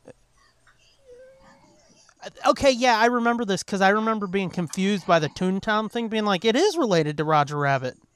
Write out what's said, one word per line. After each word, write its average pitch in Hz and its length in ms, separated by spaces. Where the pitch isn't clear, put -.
Okay, 277 260
yeah, 240 260
I 226 80
remember 233 380
this 196 180
'cause 196 180
I 190 100
remember 220 360
being 185 240
confused 190 560
by 170 120
the 151 100
Toontown 196 640
thing, 233 180
being 214 160
like, 196 200
"It 220 120
is 349 200
related 165 400
to 156 80
Roger 147 320
Rabbit." 135 400